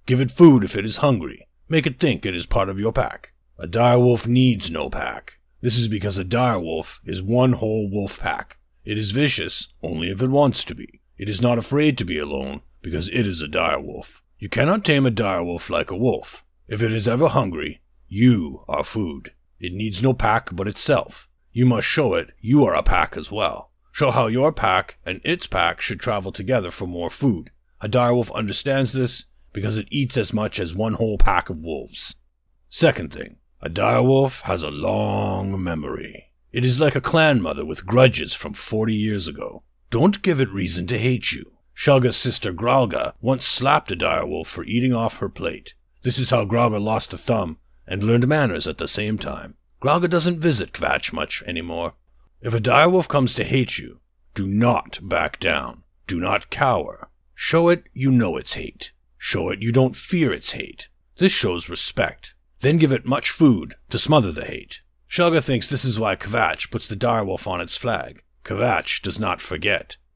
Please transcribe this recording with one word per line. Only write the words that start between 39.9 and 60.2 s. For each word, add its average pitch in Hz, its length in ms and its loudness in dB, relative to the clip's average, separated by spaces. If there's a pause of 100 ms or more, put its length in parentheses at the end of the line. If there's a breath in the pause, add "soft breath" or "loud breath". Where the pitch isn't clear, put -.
give 165 180 2
it 113 120 2
reason 90 360 -4
to 113 120 -4
hate 120 340 0
you. - 200 -12 (220)
Shelga's 131 400 4
sister 107 380 0
Gralga 104 640 0
once 127 260 0
slapped 139 460 2
a 85 60 -4
direwolf 80 480 -2
for - 180 -10
eating 120 300 0
off 113 240 -2
her 98 120 -6
plate. - 440 -8 (300)
This 123 160 0
is 127 100 0
how 113 160 2
Gralga 113 340 0
lost 107 320 -2
a 90 60 -10
thumb 95 400 -4 (300)
and 95 160 -4
learned 117 240 4
manners 123 400 0
at 78 100 -6
the 78 100 -4
same 107 300 -2
time. - 380 -10 (260)
Gralga 165 280 2
doesn't 170 300 0
visit 147 340 0
Kvatch - 380 -2
much - 340 -6
anymore. 85 500 -6 (460)
If 113 120 -4
a 117 80 0
direwolf 160 480 4
comes 131 240 2
to 117 100 -4
hate - 340 -2
you, - 220 -14 (340)
do 95 140 -6
not 107 540 0
back 85 400 -2
down. 69 420 -4 (240)
Do 87 140 -4
not - 280 -2
cower. 90 600 -2 (260)
Show 170 320 2
it 175 160 4 (100)
you 131 200 2
know 98 240 2
its - 160 -4
hate. - 400 -8 (240)
Show - 320 -4
it 98 120 -6
you 113 120 -2
don't 131 200 4
fear 160 380 0